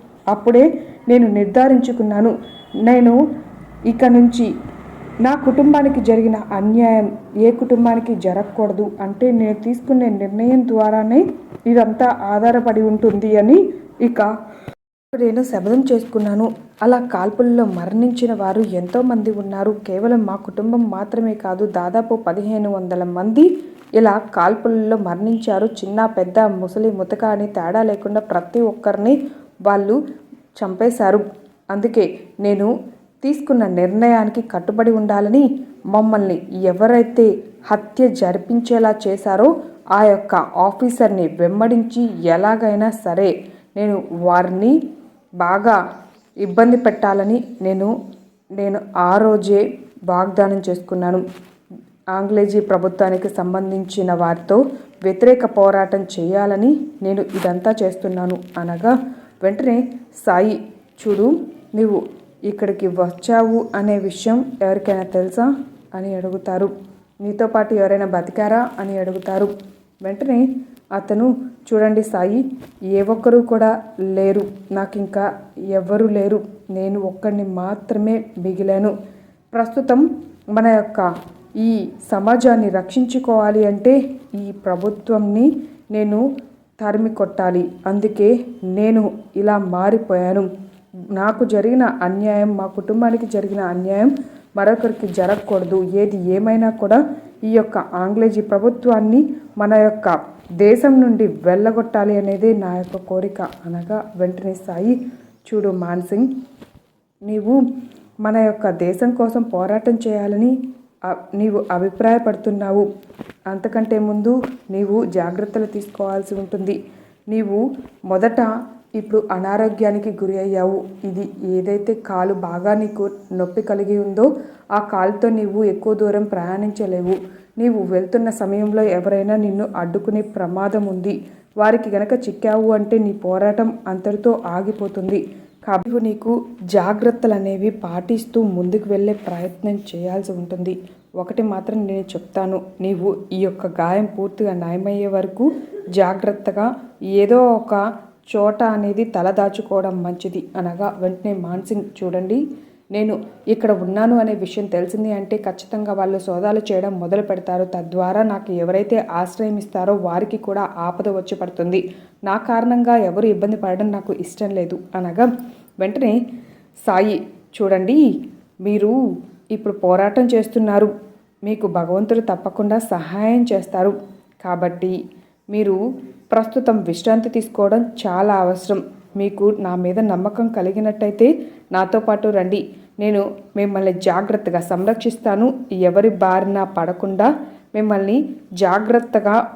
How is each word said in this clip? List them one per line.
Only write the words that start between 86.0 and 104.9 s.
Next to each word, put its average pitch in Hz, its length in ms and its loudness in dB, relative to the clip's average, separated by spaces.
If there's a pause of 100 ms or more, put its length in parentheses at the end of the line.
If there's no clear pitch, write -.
తరిమి 214 300 -2
కొట్టాలి, 185 640 -2 (160)
అందుకే 208 580 2 (180)
నేను 208 480 2 (240)
ఇలా 208 220 2
మారిపోయాను. 190 920 0 (600)
నాకు 208 360 0
జరిగిన 220 380 2
అన్యాయం, 208 760 0
మా 190 80 -4
కుటుంబానికి 220 600 -2
జరిగిన 202 360 -4
అన్యాయం 190 540 0 (420)
మరొకరికి 220 500 0
జరగకూడదు. 185 760 0
ఏది 190 480 0
ఏమైనా 220 380 2
కూడా 220 400 2 (340)
ఈ 220 60 -2
యొక్క 220 280 2
ఆంగ్లేజీ 208 640 0
ప్రభుత్వాన్ని 226 920 2 (240)
మన 208 160 2
యొక్క 214 460 4 (320)
దేశం 240 500 6
నుండి 220 260 4
వెళ్ళగొట్టాలి 208 920 0
అనేదే 202 400 2
నా 180 200 -4
యొక్క 180 200 -8
కోరిక" 185 440 -6
అనగా, 175 720 -8
వెంటనే 185 380 -4
సాయి, 196 540 -2 (400)